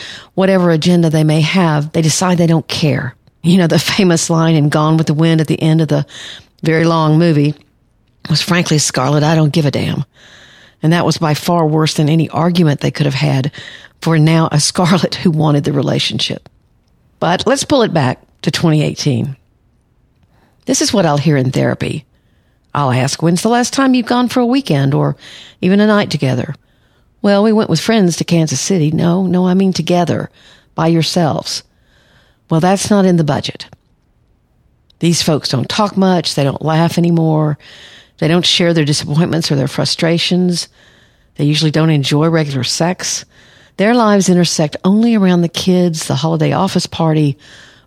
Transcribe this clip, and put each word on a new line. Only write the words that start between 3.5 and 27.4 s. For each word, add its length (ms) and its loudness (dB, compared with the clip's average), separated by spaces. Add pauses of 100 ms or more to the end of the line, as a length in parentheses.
know, 100 2
the 100 2
famous 500 0
line 280 2
in 120 2
Gone 280 2
with 100 0
the 80 0
Wind 260 2
at 60 -2
the 160 -4
end 180 2
of 60 0
the 180 -2 (600)
very 180 0
long 380 2
movie 340 2 (720)
was, 140 0
"Frankly, 360 0
Scarlett, 440 0
I 140 2
don't 160 2
give 140 0
a 40 2
damn." 340 -4 (800)
And 100 2
that 140 0
was 120 -2
by 160 -2
far 300 0
worse 300 0
than 140 0
any 200 0
argument 520 0
they 100 -2
could 160 -2
have 80 -2
had 380 -2 (480)
for 180 0
now 320 2
a 80 0
Scarlett 560 0
who 160 0
wanted 320 0
the 100 -2
relationship. 760 -4 (720)
But 260 -2
let's 160 0
pull 200 0
it 120 -2
back 260 -2 (220)
to 80 -2
twenty 320 0
eighteen. 540 -4 (1300)
This 160 -2
is 100 -2
what 140 2
I'll 120 2
hear 180 2
in 160 0
therapy. 520 -4 (720)
I'll 160 0
ask, 320 -2
"When's 200 0
the 60 0
last 240 0
time 220 0
you've 120 0
gone 220 0
for 120 -2
a 60 2
weekend 460 0
or 220 0 (460)
even 180 2
a 80 4
night 240 0
together?" 460 -4 (640)
"Well, 220 2